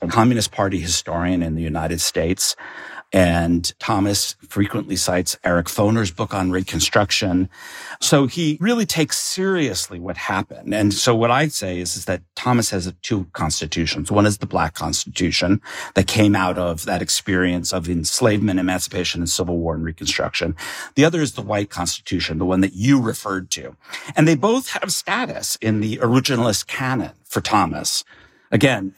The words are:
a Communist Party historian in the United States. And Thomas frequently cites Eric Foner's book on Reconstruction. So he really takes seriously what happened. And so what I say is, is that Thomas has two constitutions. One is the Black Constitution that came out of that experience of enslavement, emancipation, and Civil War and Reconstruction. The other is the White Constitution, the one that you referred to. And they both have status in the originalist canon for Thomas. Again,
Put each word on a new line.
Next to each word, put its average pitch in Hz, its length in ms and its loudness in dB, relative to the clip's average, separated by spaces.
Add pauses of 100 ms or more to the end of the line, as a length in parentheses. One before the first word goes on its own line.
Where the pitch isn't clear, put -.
a 90 60 -2
Communist 113 440 4
Party 98 280 0
historian 85 640 0
in 80 120 -2
the 80 60 -2
United 80 400 -2
States. - 540 0 (560)
And 85 680 4
Thomas 101 560 0 (140)
frequently 101 460 -2
cites 90 480 0
Eric 87 240 2
Foner's 107 440 2
book 104 200 -6
on 92 200 0
Reconstruction. 92 1000 0 (500)
So 139 280 4
he 156 340 -2
really 226 240 2
takes 156 320 0
seriously 151 840 -2
what 90 160 -8
happened. - 600 -4
And 104 180 2
so 120 220 2
what 117 160 4
I 143 160 4
say 92 320 -4
is, 90 180 -4
is - 80 -10
that 90 160 -2 (140)
Thomas 120 340 2
has 90 320 -2
two 98 320 -2
constitutions. 80 800 -4
One 104 160 4
is 104 100 2
the - 80 -6
Black 82 300 -2
Constitution 90 840 0 (360)
that 92 100 6
came 104 300 4
out 90 240 0
of 85 260 -2
that 87 160 -2
experience 87 720 0
of 87 160 -4
enslavement, 98 680 2
emancipation, 90 640 -2
and 85 80 -2
Civil 87 280 -2
War 82 160 -2
and 80 100 -4
Reconstruction. 82 720 -4 (380)
The 139 100 4
other 170 160 4
is 139 140 -2
the 120 80 -8
White 101 300 -2
Constitution, 87 640 -4
the 92 80 0
one 92 160 4
that 95 120 2
you 123 280 4
referred 98 500 -4
to. 62 240 -8 (400)
And 156 120 6
they 165 80 6
both 226 380 2
have - 200 -4
status - 680 -4
in 107 200 0
the 110 160 -2
originalist 120 720 2
canon 131 460 -4 (100)
for - 180 -4
Thomas. - 640 0 (480)
Again, 107 460 2